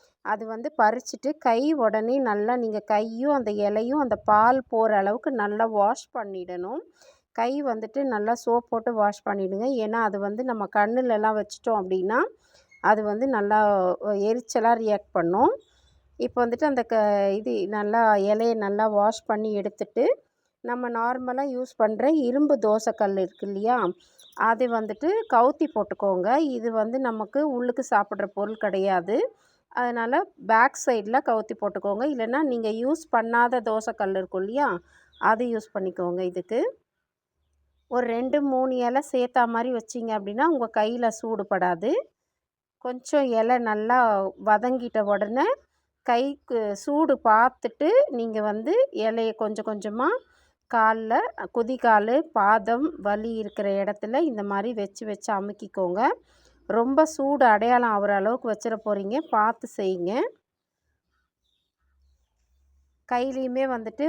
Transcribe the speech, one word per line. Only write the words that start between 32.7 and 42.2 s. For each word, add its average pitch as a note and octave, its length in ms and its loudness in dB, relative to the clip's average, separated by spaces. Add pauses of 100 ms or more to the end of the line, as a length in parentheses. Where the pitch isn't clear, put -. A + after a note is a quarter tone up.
யூஸ் C4+ 340 -2
பண்ணாத A#3+ 540 2
தோசைக்கல் A3 540 -2
இருக்கும் F#3+ 260 -4
இல்லையா, B3+ 240 0 (540)
அது A3 240 2
யூஸ் A3+ 260 -6
பண்ணிக்கோங்க. F3+ 500 -4 (100)
இதுக்கு F#3 280 -4 (1300)
ஒரு A#3+ 160 0
ரெண்டு, A#3+ 360 -2
மூணு C4 380 0
இலை B3 240 0
சேர்த்தா B3 420 0
மாதிரி A#3 260 -2
வச்சீங்க A3+ 400 -8
அப்படின்னா G#3 380 -2
உங்க A#3+ 220 -2
கையில A#3 380 0
சூடு A3 360 -6
படாது. F3+ 460 0 (920)